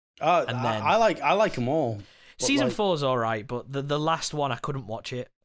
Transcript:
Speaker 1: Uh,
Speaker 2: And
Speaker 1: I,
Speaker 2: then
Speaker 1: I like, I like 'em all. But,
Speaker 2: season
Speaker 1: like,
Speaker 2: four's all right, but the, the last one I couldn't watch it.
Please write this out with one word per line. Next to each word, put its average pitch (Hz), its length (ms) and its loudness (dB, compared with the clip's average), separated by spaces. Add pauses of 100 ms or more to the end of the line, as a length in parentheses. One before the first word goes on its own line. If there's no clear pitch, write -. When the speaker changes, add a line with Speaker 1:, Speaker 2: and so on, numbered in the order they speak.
(220)
Speaker 1:
Uh, 160 260 4
Speaker 2:
And 117 120 -2
Speaker 1:
I, 117 40 -2 (100)
Speaker 2:
then 107 100 -2
Speaker 1:
I 175 140 4
like, 214 240 4
I 147 120 2
like 202 240 2
'em 120 100 -2
all. 123 340 -2 (380)
But, - 80 -2
Speaker 2:
season 269 200 4
Speaker 1:
like, - 80 -2
Speaker 2:
four's 185 280 0
all 131 140 2
right, 113 300 -2
but 120 240 -8
the, 139 100 -4
the 143 180 -2
last 156 340 -2
one 143 180 -2
I 120 60 -2
couldn't 139 300 -6
watch 110 260 -10
it. 123 160 -8 (160)